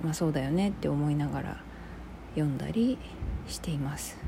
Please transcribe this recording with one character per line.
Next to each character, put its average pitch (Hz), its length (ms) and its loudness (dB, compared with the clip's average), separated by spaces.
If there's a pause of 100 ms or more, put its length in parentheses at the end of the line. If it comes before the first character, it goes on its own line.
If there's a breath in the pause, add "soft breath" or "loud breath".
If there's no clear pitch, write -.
ま 160 80 2
あ、 156 40 2
そ 160 140 4
う 151 40 4
だ 139 100 2
よ 135 80 2
ね 196 200 4
っ - 20 -2
て - 160 -2
思 147 220 4
い 147 40 4
な 147 140 2
が 139 140 -2
ら - 140 -4 (760 loud breath)
読 151 120 4
ん 135 100 2
だ - 140 -2
り 240 280 4 (480 loud breath)
し - 120 -6
て - 120 -4
い 147 80 0
ま 139 200 -2
す。 - 300 -8